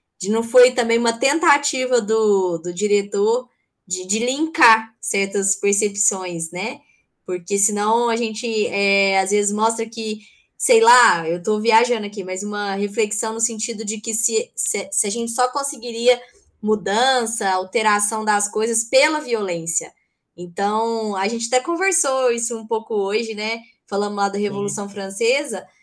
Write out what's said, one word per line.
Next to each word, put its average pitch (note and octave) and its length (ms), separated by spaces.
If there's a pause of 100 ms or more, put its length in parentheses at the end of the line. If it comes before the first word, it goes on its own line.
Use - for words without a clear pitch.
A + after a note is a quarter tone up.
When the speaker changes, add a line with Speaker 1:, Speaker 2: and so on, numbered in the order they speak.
(200)
Speaker 1:
de F#3 100
não A3 120
foi B3 300
também A#3 260
uma A#3 200
tentativa C4+ 800
do, G3+ 580
do E3+ 140
diretor G3+ 760 (380)
de, F3+ 200
de G3 120
linkar B3 800
certas G3 560
percepções, F#3+ 960
né? G#3 280 (440)
Porque F3+ 340
senão G#3+ 520
a A3+ 60
gente, A3+ 300 (200)
é, G3 520
às F#3+ 120
vezes G#3 200
mostra A3+ 360
que, A3 340 (380)
sei A3+ 220
lá, A3 460
eu F3 160
tô G#3+ 160
viajando A3+ 480
aqui, G3+ 160
mas F#3 200
uma G#3 320
reflexão G#3 580
no A3 80
sentido A3 420
de G#3+ 160
que A3+ 140
se, A3+ 420
se, - 380
se - 140
a G3+ 40
gente A#3 220
só B3+ 180
conseguiria A#3+ 720 (400)
mudança, G#3+ 880
alteração G#3 720
das G#3 260
coisas A3 320
pela D4+ 380
violência. F#3 720 (440)
Então, G#3+ 800
a F#3+ 140
gente A#3 180
até B3+ 140
conversou D4 720
isso A#3 260
um A3 80
pouco A3 280
hoje, G#3+ 380
né? A3 280 (260)
Falamos G#3 300
lá G3+ 120
da G3 60
Speaker 2:
Sim. G3+ 80
Speaker 1:
Revolução G3+ 460
Francesa, G#3 760 (180)